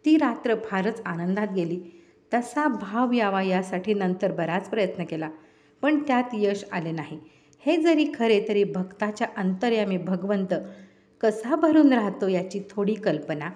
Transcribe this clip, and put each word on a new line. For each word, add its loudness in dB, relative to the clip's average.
ती 6
रात्र 2
फारच -2
आनंदात -2
गेली. -2
तसा 0
भाव -2
यावा 2
यासाठी 0
नंतर 0
बराच -2
प्रयत्न -2
केला, -6
पण 2
त्यात 2
यश 0
आले -4
नाही. -8
हे 4
जरी 4
खरे, 4
तरी 2
भक्ताच्या -4
अंतर्यामी 0
भगवंत -2
कसा 0
भरून 6
राहतो 0
याची -2
थोडी 0
कल्पना -4